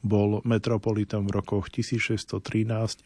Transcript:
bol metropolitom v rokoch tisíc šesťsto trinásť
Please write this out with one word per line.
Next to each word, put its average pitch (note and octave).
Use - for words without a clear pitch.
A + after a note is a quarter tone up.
bol G#2
metropolitom G#2+
v G2+
rokoch -
tisíc A#2
šesťsto G#2
trinásť A2